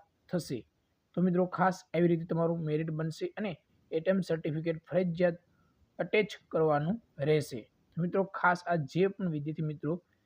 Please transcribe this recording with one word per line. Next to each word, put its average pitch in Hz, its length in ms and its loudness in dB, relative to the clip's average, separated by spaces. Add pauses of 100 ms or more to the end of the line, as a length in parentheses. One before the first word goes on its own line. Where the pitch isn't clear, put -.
(280)
થશે. 151 320 -4 (580)
તો - 80 -
મિત્રો 180 180 4 (140)
ખાસ 185 280 4
આવી 170 260 2
રીતે 165 200 0
તમારું 165 380 0
મેરિટ 160 300 -2
બનશે 160 260 -4 (120)
અને 202 140 -4 (400)
એટેમ્પ્ટ 180 380 0
સર્ટિફિકેટ 160 580 -2
ફરજિયાત 175 500 0 (640)
અટેચ 202 300 2 (220)
કરવાનું 160 500 2 (280)
રહેશે. 143 320 0 (360)
તો - 60 -
મિત્રો 180 180 0 (180)
ખાસ 175 200 4 (120)
આ 170 80 2 (120)
જે 175 160 2
પણ 185 280 -4
વિદ્યાર્થી 151 360 -4
મિત્રો 151 220 -4 (320)